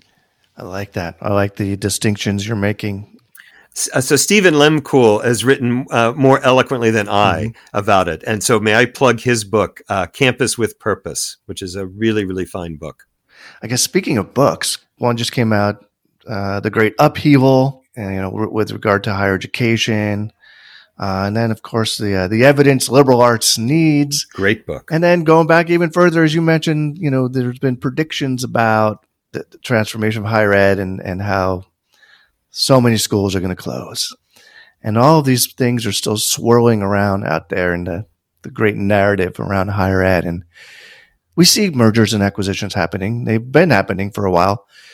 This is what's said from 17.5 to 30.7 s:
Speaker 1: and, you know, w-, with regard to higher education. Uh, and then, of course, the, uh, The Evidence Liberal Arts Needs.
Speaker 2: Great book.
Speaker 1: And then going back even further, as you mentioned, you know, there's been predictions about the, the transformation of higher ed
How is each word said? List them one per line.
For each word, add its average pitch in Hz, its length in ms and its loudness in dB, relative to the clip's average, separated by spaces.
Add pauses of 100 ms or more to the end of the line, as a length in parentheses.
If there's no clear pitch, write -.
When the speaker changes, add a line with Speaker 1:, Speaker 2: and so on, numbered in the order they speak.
Speaker 1:
and, 98 200 -8
you 95 60 -4
know, 95 100 -6
w-, 104 200 -6
with 104 220 -2
regard 101 320 0
to 107 100 -4
higher 98 200 0
education. 107 1000 -2 (640)
Uh, 95 280 -4
and 101 100 -4
then, 113 140 0
of 110 100 -6
course, - 380 -4
the, 101 160 -4
uh, 92 140 0
The 110 180 4
Evidence 139 420 4
Liberal 127 320 6
Arts 117 380 2
Needs. 143 640 0
Speaker 2:
Great 101 400 -2
book. - 260 -12
Speaker 1:
And 160 140 0
then 175 200 2
going 160 220 4
back 165 220 4
even 170 220 0
further, 165 340 2
as 151 100 0
you 170 60 0
mentioned, 156 560 0
you 165 140 -2
know, 131 180 0
there's 123 300 -4
been 131 180 -2
predictions 135 640 -4
about 110 640 0 (280)
the, - 180 -8
the - 80 -20
transformation 110 640 -2
of 107 80 -6
higher 107 240 2
ed 98 240 4